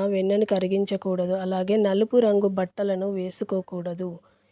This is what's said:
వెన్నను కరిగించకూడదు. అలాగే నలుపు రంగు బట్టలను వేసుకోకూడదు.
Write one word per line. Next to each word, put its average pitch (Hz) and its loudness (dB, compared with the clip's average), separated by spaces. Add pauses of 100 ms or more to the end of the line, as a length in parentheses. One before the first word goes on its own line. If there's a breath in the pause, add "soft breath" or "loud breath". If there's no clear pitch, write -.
వెన్నను 202 2
కరిగించకూడదు. 190 0
అలాగే 190 -2
నలుపు 208 2
రంగు 208 4
బట్టలను 190 -2
వేసుకోకూడదు. 180 -6 (420 soft breath)